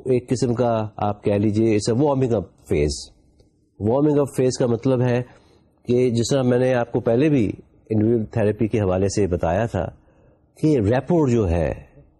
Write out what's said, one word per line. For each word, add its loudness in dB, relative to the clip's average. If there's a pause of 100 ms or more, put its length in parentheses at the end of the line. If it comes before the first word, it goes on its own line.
ایک 0
قسم 0
کا -2 (100)
آپ -4
کہہ 0
لیجیے، 2
it's -2
a 2
warming 0
up 0
phase۔ -4 (760)
Warming 2
up -2
phase 2
کا 0
مطلب 0
ہے 0 (680)
کہ 2
جس 0
طرح 2
میں 2
نے 2
آپ -2
کو -2
پہلے 2
بھی 0 (380)
انڈیویجول 0
تھراپی -2
کے -2
حوالے 0
سے -2
بتایا -2
تھا -4 (760)
کہ 2
rapport 0
جو 0
ہے، 0 (500)